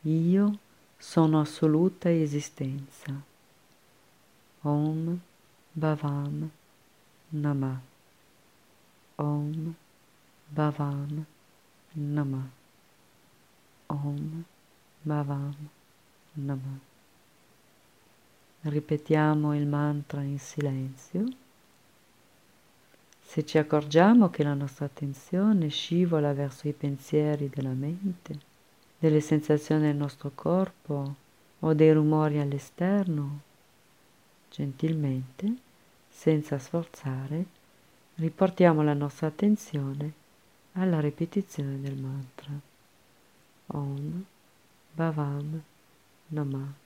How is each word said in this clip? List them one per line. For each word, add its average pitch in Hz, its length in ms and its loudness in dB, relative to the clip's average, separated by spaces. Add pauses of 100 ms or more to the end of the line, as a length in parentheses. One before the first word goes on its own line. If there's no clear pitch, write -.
Io 175 560 2 (400)
sono 156 420 4
assoluta 165 720 2
esistenza. 139 1000 -4 (1500)
Om 156 580 0 (520)
Bhavam 147 760 -2 (800)
Namah. 139 520 -2 (1300)
Om 147 580 -4 (760)
Bhavam 147 760 -4 (680)
Namah. 147 560 -4 (1400)
Om 147 580 -6 (580)
Bhavam 143 540 -4 (760)
Namah. 135 460 -6 (1800)
Ripetiamo 151 920 2
il 147 100 0
mantra 147 560 -2
in 139 180 -4
silenzio. 135 840 -6 (2000)
Se - 240 -4
ci - 140 2
accorgiamo 160 720 6
che - 100 -4
la 147 140 2
nostra 139 300 -6
attenzione 175 840 0
scivola 160 680 0
verso 139 340 -4
i 147 60 -2
pensieri 147 720 -2
della 135 260 -4
mente, 160 640 -6 (580)
delle 151 240 4
sensazioni 151 640 2
del 147 120 2
nostro 143 380 -6
corpo 151 840 -2 (440)
o 160 160 2
dei 156 180 10
rumori 151 460 4
all'esterno, 147 1040 -2 (1080)
gentilmente, 143 1080 -2 (540)
senza 151 480 0
sforzare, 139 880 -6 (720)
riportiamo 165 640 4
la 151 140 4
nostra 143 320 -4
attenzione 151 840 -2 (640)
alla 185 260 0
ripetizione 147 800 -4
del 139 180 -6
mantra. 135 520 -10 (1160)
Om 147 580 -6 (680)
Bhavam 151 680 -4 (680)
Namah. 139 440 -4 (120)